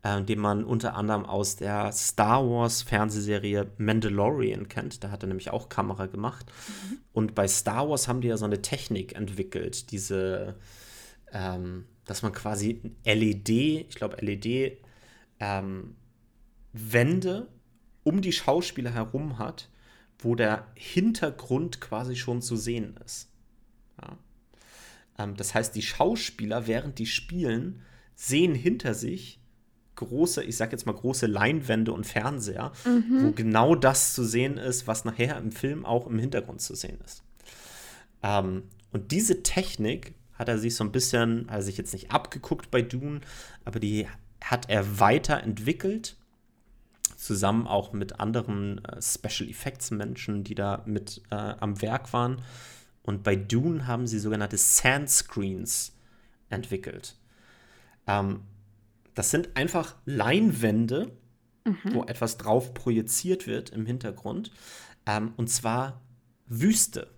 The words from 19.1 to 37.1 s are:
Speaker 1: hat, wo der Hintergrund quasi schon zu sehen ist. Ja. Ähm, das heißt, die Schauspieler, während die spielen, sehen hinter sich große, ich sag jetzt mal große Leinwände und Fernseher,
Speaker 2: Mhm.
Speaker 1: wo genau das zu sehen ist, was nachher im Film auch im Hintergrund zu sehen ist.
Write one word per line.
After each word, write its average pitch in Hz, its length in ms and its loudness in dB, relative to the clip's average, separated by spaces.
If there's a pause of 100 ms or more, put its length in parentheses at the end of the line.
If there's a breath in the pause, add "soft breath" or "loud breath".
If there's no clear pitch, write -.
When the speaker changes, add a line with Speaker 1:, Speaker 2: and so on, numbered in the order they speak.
Speaker 1:
hat, 123 300 -8 (540 soft breath)
wo 120 120 4
der 110 400 2
Hintergrund 170 1080 0
quasi 123 360 -6
schon 123 260 -2
zu 123 140 -4
sehen 113 380 -4 (120)
ist. - 240 -14 (720)
Ja. - 160 -14 (1000 soft breath)
Ähm, 101 180 -4
das 98 180 -4
heißt, 117 200 0
die 107 60 -4
Schauspieler, 117 840 0
während 135 320 0
die 113 80 -2
spielen, 165 760 -2 (360 soft breath)
sehen 156 380 4
hinter 131 380 2
sich - 480 -6 (540)
große, 147 500 0
ich 107 140 -4
sag 113 140 0
jetzt 120 120 -6
mal 110 100 0
große 127 320 0
Leinwände 113 680 2
und 101 120 -6
Fernseher, 120 640 -4 (120 loud breath)
Speaker 2:
Mhm. 240 400 4
Speaker 1:
wo 302 80 6
genau 113 420 6
das 131 400 6
zu 127 100 0
sehen 123 340 0
ist, 123 280 -2
was 110 200 -2
nachher 120 320 0
im 110 140 -4
Film 147 340 -4
auch 120 200 2
im 113 120 0
Hintergrund - 420 -2
zu - 140 -6
sehen - 300 -10
ist. - 180 -18 (1000 loud breath)